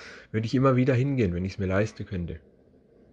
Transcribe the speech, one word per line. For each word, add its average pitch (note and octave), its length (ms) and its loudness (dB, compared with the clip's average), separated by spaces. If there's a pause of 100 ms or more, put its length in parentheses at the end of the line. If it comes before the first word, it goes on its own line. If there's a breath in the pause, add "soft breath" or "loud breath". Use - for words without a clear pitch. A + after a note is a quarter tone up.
(320 loud breath)
Würde A2 140 -2
ich A2+ 80 -4
immer C3 220 4
wieder B2+ 180 4
hingehen, B2 400 2
wenn F2 100 -2
ich's F#2+ 140 -6
mir G2 80 -2
leisten G2 400 -2
könnte. E2+ 340 -8 (720)